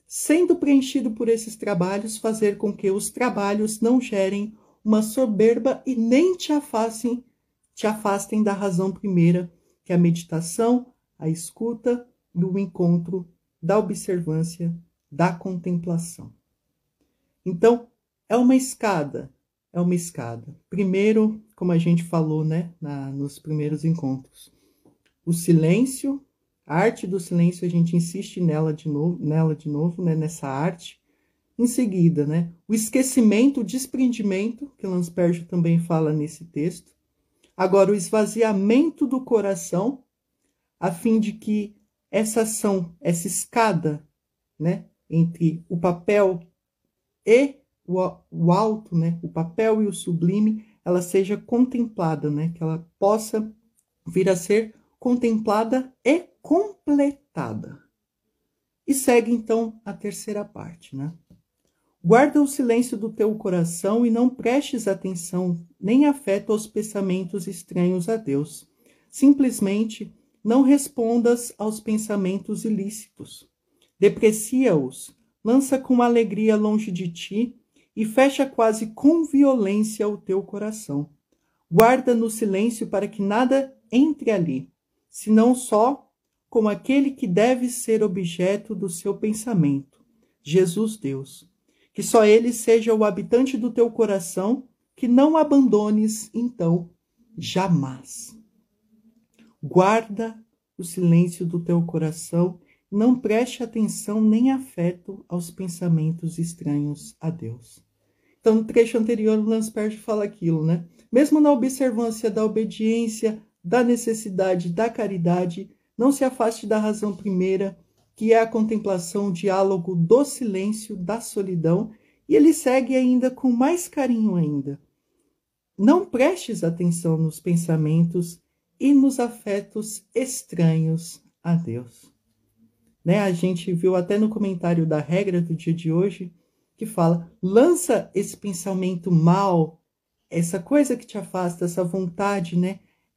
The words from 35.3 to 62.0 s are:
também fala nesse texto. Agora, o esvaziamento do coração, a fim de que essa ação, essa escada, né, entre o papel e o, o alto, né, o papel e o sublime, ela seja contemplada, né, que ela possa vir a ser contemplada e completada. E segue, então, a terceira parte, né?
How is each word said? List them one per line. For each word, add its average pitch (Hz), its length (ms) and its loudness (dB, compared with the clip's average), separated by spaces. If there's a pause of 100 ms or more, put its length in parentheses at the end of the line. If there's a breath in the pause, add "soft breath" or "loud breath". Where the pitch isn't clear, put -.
também 170 340 2
fala 160 320 0
nesse 151 320 -6
texto. - 480 -8 (640)
Agora, 190 340 4
o 208 40 4
esvaziamento 220 1120 0
do 262 160 -2
coração, 202 840 -2 (720)
a 180 140 -4
fim 226 260 0
de 214 140 0
que 208 420 -4 (360)
essa 220 320 0
ação, 202 580 -2
essa 170 260 -2
escada, 165 800 -2 (520)
né, 175 260 -4 (260)
entre 165 580 0
o 180 80 -6
papel 185 640 0 (840)
e 262 300 4 (280)
o, 180 140 -4 (320)
o 165 220 2
alto, 214 420 0
né, 170 280 0
o 165 60 -10
papel 220 540 0
e 208 40 0
o 202 60 -4
sublime, 190 720 -2 (200 loud breath)
ela 180 180 0
seja 190 340 0
contemplada, 208 920 -2
né, 156 240 -4
que - 80 -10
ela 160 260 -6 (100)
possa 220 540 -2 (540)
vir 180 220 0
a 185 80 2
ser 214 380 -2 (240 soft breath)
contemplada 226 960 -2 (120)
e 302 160 2 (200)
completada. 285 1400 -2 (1080)
E 285 80 0
segue, 240 380 2
então, 226 520 -2
a 202 80 -12
terceira 208 520 -10
parte, 110 520 -18
né? 143 160 -8 (920)